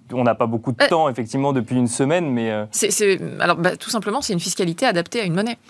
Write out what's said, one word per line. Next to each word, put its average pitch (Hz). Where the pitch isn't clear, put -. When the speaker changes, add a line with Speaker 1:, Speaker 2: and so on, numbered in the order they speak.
Speaker 1:
on 123
n'a 117
pas 123
beaucoup 117
de 120
Speaker 2:
Euh, 285
Speaker 1:
temps, 160
effectivement, 135
depuis 127
une 123
semaine, 147
mais, 117
euh, 107
Speaker 2:
c'est, -
c'est, 196
alors, 175
bah, 165
tout -
simplement, 220
c'est 240
une 170
fiscalité 170
adaptée 220
à -
une 170
monnaie. 220